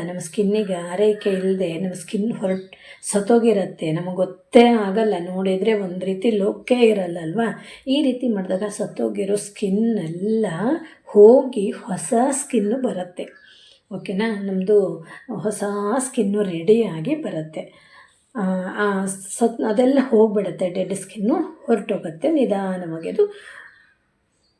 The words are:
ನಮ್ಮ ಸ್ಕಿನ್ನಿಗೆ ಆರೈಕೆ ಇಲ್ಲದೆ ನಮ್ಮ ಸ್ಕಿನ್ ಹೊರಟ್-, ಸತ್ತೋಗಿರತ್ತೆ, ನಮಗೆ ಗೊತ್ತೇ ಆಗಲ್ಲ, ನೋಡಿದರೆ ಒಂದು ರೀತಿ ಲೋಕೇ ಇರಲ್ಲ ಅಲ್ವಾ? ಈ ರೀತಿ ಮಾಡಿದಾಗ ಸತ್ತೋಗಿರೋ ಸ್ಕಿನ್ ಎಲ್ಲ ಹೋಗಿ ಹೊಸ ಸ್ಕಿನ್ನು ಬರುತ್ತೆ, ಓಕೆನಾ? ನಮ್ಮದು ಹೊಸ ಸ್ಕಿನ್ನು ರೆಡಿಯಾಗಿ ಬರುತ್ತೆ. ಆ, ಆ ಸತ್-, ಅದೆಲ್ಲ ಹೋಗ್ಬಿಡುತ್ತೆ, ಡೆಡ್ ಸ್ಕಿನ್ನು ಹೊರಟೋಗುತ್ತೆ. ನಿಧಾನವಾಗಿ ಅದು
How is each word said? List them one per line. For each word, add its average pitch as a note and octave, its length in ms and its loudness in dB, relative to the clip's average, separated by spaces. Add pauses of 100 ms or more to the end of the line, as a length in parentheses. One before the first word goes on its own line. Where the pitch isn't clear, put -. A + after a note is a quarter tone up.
ನಮ್ಮ F3+ 160 -8
ಸ್ಕಿನ್ನಿಗೆ G3+ 540 -2
ಆರೈಕೆ G3 560 0
ಇಲ್ಲದೆ F#3 500 -2
ನಮ್ಮ F#3 140 -4
ಸ್ಕಿನ್ G#3+ 380 -4
ಹೊರಟ್-, F#3+ 440 -4 (260)
ಸತ್ತೋಗಿರತ್ತೆ, G3 880 2
ನಮಗೆ F3+ 240 -4
ಗೊತ್ತೇ F#3+ 480 4
ಆಗಲ್ಲ, G#3+ 560 4
ನೋಡಿದರೆ F#3+ 540 0
ಒಂದು F#3 320 -4
ರೀತಿ F#3+ 260 0
ಲೋಕೇ G#3+ 440 0
ಇರಲ್ಲ G3 460 4
ಅಲ್ವಾ? F3+ 420 -4 (240)
ಈ C#4 140 2
ರೀತಿ B3+ 260 0
ಮಾಡಿದಾಗ F#3+ 360 -2
ಸತ್ತೋಗಿರೋ G3+ 720 -4
ಸ್ಕಿನ್ G#3 640 -2
ಎಲ್ಲ F#3+ 460 -2 (600)
ಹೋಗಿ A3+ 640 8
ಹೊಸ - 440 -6 (180)
ಸ್ಕಿನ್ನು B3 500 -2
ಬರುತ್ತೆ, F3+ 460 -6 (680)
ಓಕೆನಾ? G3+ 460 -4
ನಮ್ಮದು F#3+ 640 0 (260)
ಹೊಸ G3+ 320 -6 (360)
ಸ್ಕಿನ್ನು G#3 440 -2
ರೆಡಿಯಾಗಿ F#3 720 0
ಬರುತ್ತೆ. E3 460 -8 (720)
ಆ, A3+ 60 -4 (360)
ಆ G3+ 280 0
ಸತ್-, - 580 -2
ಅದೆಲ್ಲ B3 360 2 (100)
ಹೋಗ್ಬಿಡುತ್ತೆ, G#3 600 2
ಡೆಡ್ F#3 240 -4
ಸ್ಕಿನ್ನು G#3+ 420 -4 (300)
ಹೊರಟೋಗುತ್ತೆ. G3 680 -2
ನಿಧಾನವಾಗಿ F#3 800 -2
ಅದು G4+ 240 0 (1300)